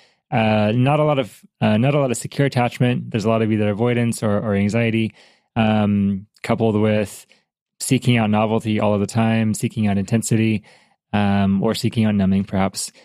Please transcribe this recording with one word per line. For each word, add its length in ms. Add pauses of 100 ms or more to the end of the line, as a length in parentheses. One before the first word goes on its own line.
(300)
Uh, 440
not 240
a 60
lot 160
of, 200 (200)
uh, 160
not 180
a 60
lot 100
of 60
secure 300
attachment. 640
There's 140
a 40
lot 140
of 100
either 160
avoidance 520
or, 180
or 180
anxiety, 580 (400)
um, 720 (160)
coupled 320
with 520 (520)
seeking 380
out 140
novelty 500
all 140
of 60
the 60
time, 480
seeking 320
out 120
intensity, 640 (480)
um, 500
or 120
seeking 320
out 100
numbing, 260
perhaps. 480 (140)